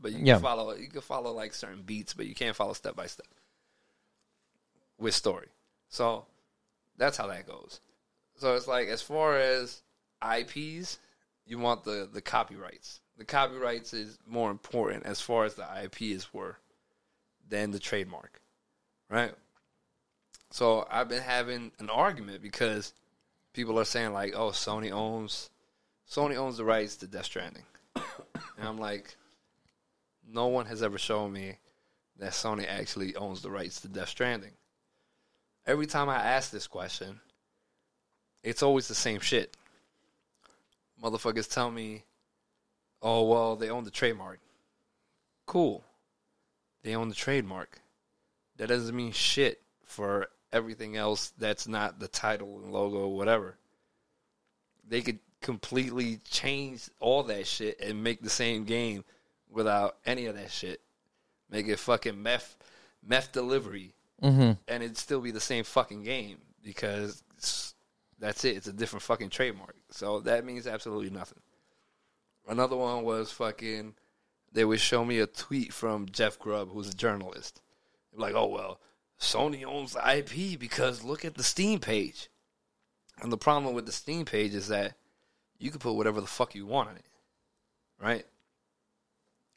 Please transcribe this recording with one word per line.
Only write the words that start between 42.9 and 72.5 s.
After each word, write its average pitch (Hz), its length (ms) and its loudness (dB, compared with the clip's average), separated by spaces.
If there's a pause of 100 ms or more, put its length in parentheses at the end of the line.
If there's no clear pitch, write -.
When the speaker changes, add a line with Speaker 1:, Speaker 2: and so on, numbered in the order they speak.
Speaker 1:
"Oh, 117 220 6
well, 113 300 6
they 110 140 -2
own 120 140 -4
the 101 80 -10
trademark." 95 480 0 (1080)
Cool. 160 380 4 (1000)
They 110 140 -4
own 113 140 -2
the 101 60 -8
trademark. 101 640 -2 (800)
That 110 120 -4
doesn't 120 260 2
mean 120 160 -4
shit - 500 4 (240)
for 196 420 0 (240)
everything 113 440 -2
else 107 420 0
that's 107 300 -2
not 107 320 -2
the 98 80 -8
title 101 560 -2
and 98 80 -12
logo, 101 360 0
whatever. 98 500 2 (1300)
They 117 140 0
could 113 180 -2 (220)
completely 120 760 -2 (120)
change 139 600 -2 (100)
all 131 240 6
that 101 240 -2
shit 107 340 -2
and 107 220 -4
make 117 180 0
the 110 80 -4
same 117 360 2
game 113 380 0 (460)
without 104 560 4
any 123 220 0
of 104 80 -6
that 98 160 -12
shit. - 300 -6 (680)
Make 104 180 -2
it 104 120 2
fucking 110 420 2
meth, 117 340 0 (500)
meth 131 260 2
delivery, 117 640 -2 (280)
Speaker 2:
Mm-hmm. 135 320 10 (160)
Speaker 1:
and 120 140 -2
it'd 117 140 -6
still 139 220 0
be 120 120 -4
the 107 100 -6
same 117 240 0
fucking 107 380 2
game 110 340 -4 (260)
because 104 580 -4 (160)
it's, - 360 -4 (460)
that's 107 260 -2
it. 123 100 4
It's 98 120 -8
a 101 60 -8
different 107 300 -4
fucking 110 280 0
trademark. 104 440 -2 (160)
So 104 300 -2
that 117 240 2
means 123 200 -10
absolutely 107 440 -6
nothing. 95 300 -12 (1080)
Another 127 300 2